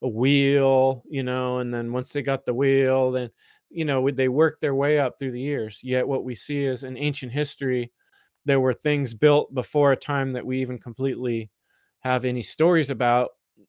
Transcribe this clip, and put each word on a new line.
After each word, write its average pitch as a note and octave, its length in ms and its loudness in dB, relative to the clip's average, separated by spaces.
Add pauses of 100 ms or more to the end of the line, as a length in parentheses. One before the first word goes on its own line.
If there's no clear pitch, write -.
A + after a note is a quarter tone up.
a B2+ 60 -2
wheel, C3+ 1000 4
you C3+ 140 -4
know, B2+ 360 -2
and B2 140 -4
then A#2 200 -4
once B2 200 -6
they C#3+ 100 -4
got C3+ 240 -4
the B2 80 0
wheel, C3 580 2
then, B2 180 -4 (380)
you E3 160 -6
know, C3+ 260 0
they C3 180 0
worked D3+ 320 2
their C#3+ 140 0
way D3 240 2
up C3 200 -2
through C3 140 -6
the B2 80 -8
years. C3 420 -6
Yet B2+ 240 0
what C3 180 -2
we B2 100 -8
see C#3+ 300 -4
is C3 180 -2
in B2+ 140 -10
ancient C#3 360 -6
history, C3 600 -2 (520)
there C#3 160 2
were C3 120 2
things C#3+ 400 -2
built D3 420 4
before C#3 380 2
a C3 40 4
time C3+ 360 -4
that B2 140 -6
we C3 140 -2
even B2 180 -6
completely A#2+ 720 -4 (500)
have B2+ 240 0
any B2 180 -2
stories D#3+ 480 2
about, A#2+ 400 2 (380)